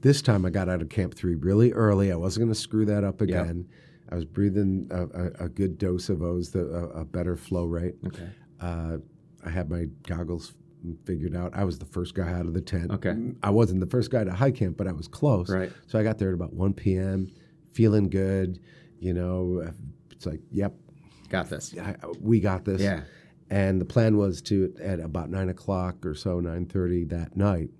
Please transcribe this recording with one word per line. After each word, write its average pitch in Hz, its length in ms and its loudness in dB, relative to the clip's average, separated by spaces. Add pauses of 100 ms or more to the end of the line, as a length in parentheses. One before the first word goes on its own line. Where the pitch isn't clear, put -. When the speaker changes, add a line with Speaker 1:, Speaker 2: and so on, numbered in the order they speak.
Speaker 1:
this 143 200 6
time 98 240 4
I 90 60 2
got 92 180 0
out 90 120 0
of 78 80 -4
Camp - 260 -2
Three 87 200 0
really 101 380 6
early. 101 380 6
I 87 40 0
wasn't 95 300 0
gonna 110 100 2
screw 107 300 0
that 104 180 2
up 98 160 -2
Speaker 2:
Yep. 98 100 2
Speaker 1:
again." 87 380 -2 (420)
I 87 60 -6
was 82 100 -2
breathing 95 680 2
a, 90 160 -2
a, 87 380 -4
a 85 40 -4
good 90 280 -2
dose 90 320 -2
of 82 120 0
O's, 87 300 -2
the, 90 160 0
a, 82 340 -6
a 80 40 -6
better 87 320 -2
flow 87 280 -4
rate. 85 300 -4 (100)
Speaker 2:
Okay. 87 220 -10 (320)
Speaker 1:
Uh, 82 380 -6 (460)
I 82 60 -8
had 82 200 -4
my 85 180 -2 (180)
goggles 85 480 -6 (520)
figured 85 300 -4
out. 90 180 -4
I 98 100 -2
was 85 160 -2
the - 60 -12
first 90 300 -6
guy 87 180 0
out 87 120 -2
of 85 80 -4
the 82 80 0
tent. 85 300 -2
Speaker 2:
Okay. 95 240 -2 (280)
Speaker 1:
I 101 80 2
wasn't 98 280 6
the 92 80 2
first 123 240 0
guy 117 120 2
to 92 80 -2
high 120 200 4
camp, 95 260 0
but 95 100 -2
I 92 40 -2
was 87 160 -8
close. 101 420 0
Speaker 2:
Right. 92 220 0 (160)
Speaker 1:
So 110 120 -2
I 107 40 4
got 110 140 2
there 98 120 0
at 90 60 0
about 85 180 -4
one 98 200 2
P 95 240 2
M, 95 300 0 (460)
feeling 107 360 6
good, 95 500 0 (400)
you 90 140 -2
know, 90 580 -2 (400)
it's - 140 -16
like, 82 160 -6 (100)
"Yep. 98 220 -2 (560)
Speaker 2:
Got 90 200 -2
this. - 280 -12
Speaker 1:
I, 95 180 -8 (240)
we 110 200 4
got 92 260 0
this." 95 160 0
Speaker 2:
Yeah. 95 220 0 (460)
Speaker 1:
And 95 320 2
the 87 40 0
plan 113 320 4
was 98 260 2
to, 95 380 2
at 90 200 -4
about 82 280 -4
nine 92 200 -2
o'clock 90 560 -4
or 78 100 -4
so, 90 240 -2
nine 87 260 -4
thirty 90 400 0
that 82 320 -6
night 92 320 2 (100)